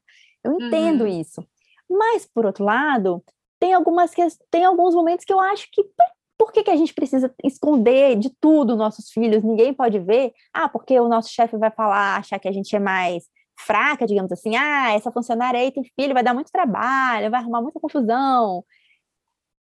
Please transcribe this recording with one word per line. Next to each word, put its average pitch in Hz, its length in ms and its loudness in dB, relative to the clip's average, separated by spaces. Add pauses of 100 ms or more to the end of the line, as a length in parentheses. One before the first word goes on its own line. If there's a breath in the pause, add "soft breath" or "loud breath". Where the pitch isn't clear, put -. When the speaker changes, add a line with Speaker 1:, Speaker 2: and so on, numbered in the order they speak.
(440 soft breath)
Speaker 1:
Eu 262 100 -2
entendo 320 480 0
Speaker 2:
Uhum. 185 200 -2
Speaker 1:
isso. - 240 -14 (420)
Mas, 427 380 0
por 226 220 -2
outro 196 180 -4
lado, 214 580 0 (360)
tem 359 140 2
algumas 349 380 2
ques-, 349 280 -2 (100)
tem 339 160 2
alguns 349 300 4
momentos 349 280 0
que - 80 -4
eu 381 80 2
acho 381 320 -2
que 415 120 0
por, - 220 2 (320)
por 453 140 2
que 440 120 2
que 403 80 0
a 339 40 4
gente 302 180 0
precisa 262 400 -2 (100)
esconder 269 720 2
de 220 120 -2 (120)
tudo 294 340 4
nossos 214 360 -4
filhos? 220 320 2
Ninguém 226 300 2
pode 233 260 0
ver. 226 340 0 (200)
Ah, 302 140 -2
porque - 320 0
o 240 80 2
nosso 226 240 0
chefe 226 260 0
vai 220 140 0
falar, 202 460 0
achar 196 220 -8
que 196 80 -8
a 190 40 -2
gente 196 240 -6
é 202 40 0
mais 185 460 -2 (340)
fraca, 240 480 0
digamos 196 240 -2
assim. 214 240 -6
"Ah, 269 380 0
essa 214 180 -4
funcionária 240 480 -4
aí 254 120 -2
tem 262 120 -8 (160)
filho, 277 140 -2
vai 254 100 2
dar 247 100 0
muito 262 180 -8
trabalho, 254 800 -2
vai 247 120 -2
arrumar 233 200 -6
muita 302 180 -10
confusão." 247 840 -2 (1040)